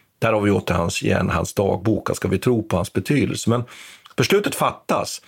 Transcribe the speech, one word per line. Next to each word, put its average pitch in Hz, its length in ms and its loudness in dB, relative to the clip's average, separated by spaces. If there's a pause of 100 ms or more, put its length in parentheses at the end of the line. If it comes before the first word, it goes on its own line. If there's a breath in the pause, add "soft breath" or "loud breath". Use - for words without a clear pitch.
(200 soft breath)
där 113 140 2
har 107 80 2
vi 101 100 4
åter 98 240 0
hans, 87 280 -2
igen, 95 260 2
hans 90 240 -2
dagbok. 98 640 0
Ska - 120 -4
vi 95 100 0
tro 117 260 2
på - 120 -2
hans - 180 -2
betydelse? - 560 0
Men 120 140 2 (520 loud breath)
beslutet 196 400 2
fattas. - 720 -2